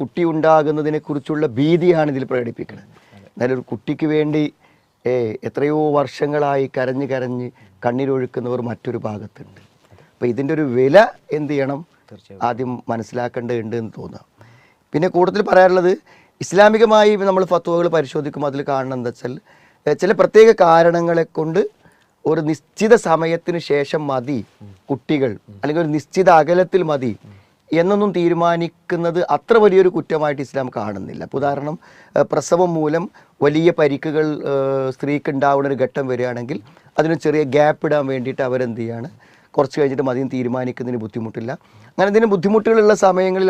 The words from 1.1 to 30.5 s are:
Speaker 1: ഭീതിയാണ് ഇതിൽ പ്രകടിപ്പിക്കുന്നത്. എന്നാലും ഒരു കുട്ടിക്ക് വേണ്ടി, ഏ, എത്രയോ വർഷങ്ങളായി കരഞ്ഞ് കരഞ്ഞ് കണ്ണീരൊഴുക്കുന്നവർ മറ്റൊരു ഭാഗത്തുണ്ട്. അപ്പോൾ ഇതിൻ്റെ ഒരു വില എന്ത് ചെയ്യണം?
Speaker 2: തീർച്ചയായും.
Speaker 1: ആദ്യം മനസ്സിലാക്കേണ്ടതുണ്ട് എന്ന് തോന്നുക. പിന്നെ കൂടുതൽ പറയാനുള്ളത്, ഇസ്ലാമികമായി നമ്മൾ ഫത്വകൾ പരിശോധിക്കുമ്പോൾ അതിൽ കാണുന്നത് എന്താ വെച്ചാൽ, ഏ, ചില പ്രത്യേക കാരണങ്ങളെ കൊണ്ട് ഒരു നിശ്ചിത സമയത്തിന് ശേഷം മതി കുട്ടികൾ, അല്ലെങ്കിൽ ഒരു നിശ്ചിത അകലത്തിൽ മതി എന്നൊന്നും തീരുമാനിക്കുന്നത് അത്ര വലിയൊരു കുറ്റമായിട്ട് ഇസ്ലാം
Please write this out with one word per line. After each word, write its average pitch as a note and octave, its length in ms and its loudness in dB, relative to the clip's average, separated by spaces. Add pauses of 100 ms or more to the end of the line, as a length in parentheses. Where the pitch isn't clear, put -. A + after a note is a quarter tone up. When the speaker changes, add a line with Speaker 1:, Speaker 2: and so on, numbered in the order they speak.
Speaker 1:
ഭീതിയാണ് D#3+ 520 2
ഇതിൽ C3 140 -4
പ്രകടിപ്പിക്കുന്നത്. A#2+ 640 -8 (460)
എന്നാലും B2 240 -2
ഒരു B2 140 -8
കുട്ടിക്ക് C#3+ 360 -6
വേണ്ടി, D3+ 360 0 (640)
ഏ, B2 80 0 (360)
എത്രയോ D3 300 -2 (200)
വർഷങ്ങളായി C#3+ 680 -2 (100)
കരഞ്ഞ് C3 360 -4
കരഞ്ഞ് B2 360 -6 (360)
കണ്ണീരൊഴുക്കുന്നവർ B2 760 -4 (100)
മറ്റൊരു A2+ 360 -8
ഭാഗത്തുണ്ട്. G#2 540 -14 (540)
അപ്പോൾ B2 180 -4
ഇതിൻ്റെ C#3 240 -4
ഒരു D3+ 80 -2 (120)
വില C3+ 220 4 (380)
എന്ത് D3+ 160 -6
ചെയ്യണം? C#3 280 -4 (300)
Speaker 2:
തീർച്ചയായും. G2 360 -20
Speaker 1:
ആദ്യം B2 240 -4 (180)
മനസ്സിലാക്കേണ്ടതുണ്ട് A#2 920 -6
എന്ന് A2 180 -12
തോന്നുക. - 260 -16 (680)
പിന്നെ D#3+ 240 0
കൂടുതൽ F#3 340 2
പറയാനുള്ളത്, F#3 420 6 (520)
ഇസ്ലാമികമായി G#3+ 680 6 (180)
നമ്മൾ F#3 220 2
ഫത്വകൾ E3+ 440 0
പരിശോധിക്കുമ്പോൾ C#3+ 560 -4
അതിൽ C#3 180 -6
കാണുന്നത് C3 280 -4
എന്താ A#2+ 120 -6
വെച്ചാൽ, B2 240 -12 (520)
ഏ, D3+ 60 2 (100)
ചില F3+ 180 2
പ്രത്യേക G#3+ 340 8 (100)
കാരണങ്ങളെ E3+ 640 4 (120)
കൊണ്ട് D#3+ 220 -2 (720)
ഒരു D#3 100 0
നിശ്ചിത D#3+ 540 0 (140)
സമയത്തിന് E3 520 -2 (100)
ശേഷം C#3+ 360 0
മതി C3 340 -4 (500)
കുട്ടികൾ, C3+ 400 -2 (300)
അല്ലെങ്കിൽ D3+ 240 -2
ഒരു D3+ 120 -2
നിശ്ചിത F3+ 340 2 (100)
അകലത്തിൽ F3+ 500 2
മതി C3 220 -2 (580)
എന്നൊന്നും G3 480 2
തീരുമാനിക്കുന്നത് E3+ 1000 -2 (120)
അത്ര D3 340 2
വലിയൊരു F#3+ 320 6
കുറ്റമായിട്ട് D3+ 500 -4
ഇസ്ലാം C3 300 -6